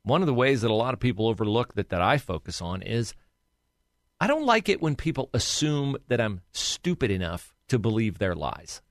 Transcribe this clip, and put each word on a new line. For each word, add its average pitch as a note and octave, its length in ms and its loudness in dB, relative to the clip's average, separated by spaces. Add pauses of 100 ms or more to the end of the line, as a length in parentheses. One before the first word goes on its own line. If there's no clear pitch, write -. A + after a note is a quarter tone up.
one D#3 220 2
of - 20 2
the C#3+ 80 2
ways B2+ 280 4
that A2+ 100 2
a - 20 4
lot A#2+ 220 0
of - 40 -18
people A#2 280 0
overlook A2+ 480 0
that, G2+ 140 -4
that F2 120 0
I A2+ 160 4
focus F2 460 -8
on F2+ 180 -6
is A2+ 320 -4 (1040)
I - 60 4
don't D4 220 2
like A3+ 220 4
it - 120 2
when D3+ 140 0
people C#3+ 400 -4
assume C#3+ 600 0 (120)
that A#2+ 120 2
I'm G#2+ 220 -2 (100)
stupid - 600 -2
enough F2+ 420 -4 (140)
to C3 100 2
believe G#2+ 400 0
their F#2 160 0
lies - 580 -8